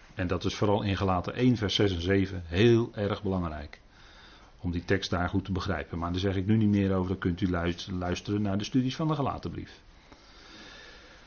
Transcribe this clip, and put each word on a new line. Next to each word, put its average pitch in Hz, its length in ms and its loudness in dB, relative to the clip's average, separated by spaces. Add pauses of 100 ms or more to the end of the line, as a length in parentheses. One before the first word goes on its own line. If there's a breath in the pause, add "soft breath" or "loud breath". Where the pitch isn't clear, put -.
(140 soft breath)
En 92 120 -2
dat 87 180 -2
is 95 100 -2
vooral 101 280 2
in 98 140 0
Galaten 92 380 0
één 123 220 4
vers 107 180 0
zes 101 180 4
en 85 100 -2
zeven 92 440 0
heel 113 480 4
erg 101 280 -2
belangrijk. 85 580 -4 (840 loud breath)
Om 90 80 -4
die 85 140 -4
tekst 95 260 0
daar 87 180 0
goed 95 160 -2
te - 80 -6
begrijpen. 87 460 -4
Maar 78 120 -4
daar 90 100 -2
zeg 95 160 0
ik 95 100 -2
nu 110 100 4
niet 107 120 4
meer 101 260 4
over, 92 140 0
dan 92 100 -2
kunt 87 220 0
u 95 100 0
luist-, 87 400 -2
luisteren 90 520 -2
naar 98 160 0
de 104 60 -4
studies 131 320 0
van 160 120 -2
de 156 60 0
Galatenbrief. 90 680 -6 (1500 loud breath)